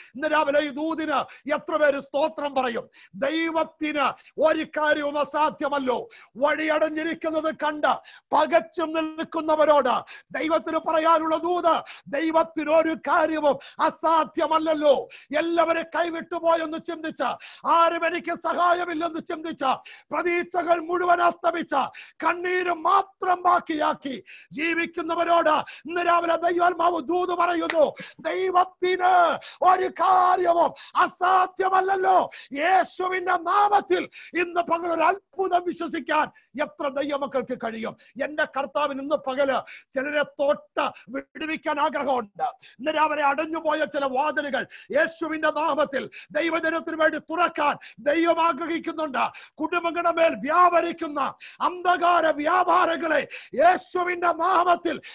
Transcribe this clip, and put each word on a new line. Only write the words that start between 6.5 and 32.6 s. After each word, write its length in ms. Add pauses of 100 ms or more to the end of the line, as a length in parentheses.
കണ്ട് 640 (160)
പകച്ചു 460
നിൽക്കുന്നവരോട് 1080 (420)
ദൈവത്തിന് 460
പറയാനുള്ള 600
ദൂത്, 460 (240)
ദൈവത്തിന് 640
ഒരു 220
കാര്യവും 920
അസാധ്യമല്ലല്ലോ. 1200 (300)
എല്ലാവരും 460
കൈവിട്ടുപോയെന്ന് 920
ചിന്തിച്ച്, 880
ആരും 400
എനിക്ക് 280
സഹായമില്ലെന്ന് 840
ചിന്തിച്ച്, 600 (320)
പ്രതീക്ഷകൾ 640
മുഴുവൻ 420
അസ്തമിച്ച്, 920 (100)
കണ്ണീര് 460
മാത്രം 720
ബാക്കിയാക്കി 800 (280)
ജീവിക്കുന്നവരോട് 1000 (400)
ഇന്ന് 180
രാവിലെ 280
ദൈവാത്മാവ് 640
ദൂത് 280
പറയുന്നു, 640 (260)
ദൈവത്തിന് 1200 (320)
ഒരു 160
കാര്യവും 840 (220)
അസാധ്യമല്ലല്ലോ. 1300 (240)
യേശുവിന്റെ 840